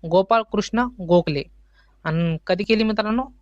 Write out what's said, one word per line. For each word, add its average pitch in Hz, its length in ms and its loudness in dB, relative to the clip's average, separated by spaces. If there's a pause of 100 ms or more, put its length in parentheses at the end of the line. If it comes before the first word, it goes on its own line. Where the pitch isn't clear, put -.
(120)
गोपाळ 196 300 2
कृष्ण 220 380 -4
गोखले. 170 640 0 (600)
आणि 160 340 -2 (100)
कधी 185 160 0
केली 214 200 2
मित्रांनो? 220 440 -2 (140)